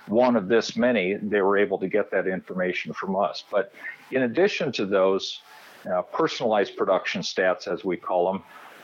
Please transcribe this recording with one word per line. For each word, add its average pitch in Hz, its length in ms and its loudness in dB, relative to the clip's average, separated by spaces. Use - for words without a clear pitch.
one 120 300 4
of 95 100 -2
this 113 300 2
many," 113 380 2
they 104 260 0
were 98 180 4
able 98 200 2
to 95 100 -2
get 98 240 0
that 92 160 0
information 92 640 -4
from 95 240 -6
us. 92 340 -2
But 98 220 -2
in 131 120 0
addition 156 500 0
to 107 140 -2
those, 95 540 2
uh, 90 140 0
personalized 110 760 0
production 98 460 0
stats, 92 460 0
as 87 160 -6
we 90 120 -2
call 90 360 0
them, 95 100 -6